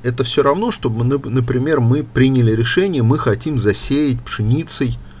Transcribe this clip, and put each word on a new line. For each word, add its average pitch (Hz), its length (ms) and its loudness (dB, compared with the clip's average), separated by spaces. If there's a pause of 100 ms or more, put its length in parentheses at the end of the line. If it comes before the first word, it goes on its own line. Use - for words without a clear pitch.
это 123 200 -2
все 139 200 0
равно, 180 280 2
чтобы 117 320 -4
мы, 127 120 2
нап-, 135 140 -6
например, 127 500 0
мы 131 240 2
приняли 131 480 2
решение, 135 500 0
мы 117 160 4
хотим 131 400 -2
засеять 123 640 0
пшеницей, 123 800 -2 (200)